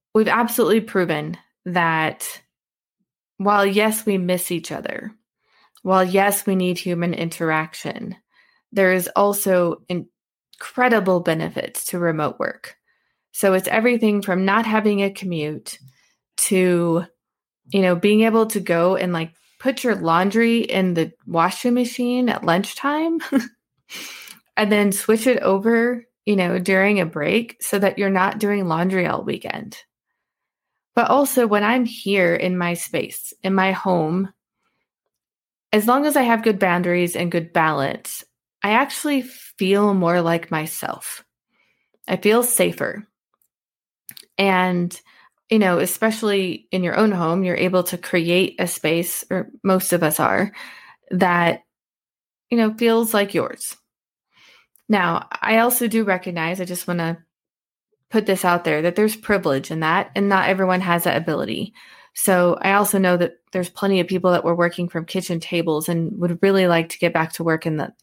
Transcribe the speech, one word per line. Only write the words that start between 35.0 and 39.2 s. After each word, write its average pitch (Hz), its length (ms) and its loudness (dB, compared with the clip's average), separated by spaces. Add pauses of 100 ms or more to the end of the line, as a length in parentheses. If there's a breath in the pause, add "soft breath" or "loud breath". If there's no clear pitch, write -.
as 214 140 2
long 277 200 4
as 302 100 2
I 269 60 4
have 233 200 2
good 214 160 2
boundaries 175 560 0
and 170 160 -2
good 165 220 -2
balance, 156 720 -2 (380)
I 202 80 0
actually 277 520 0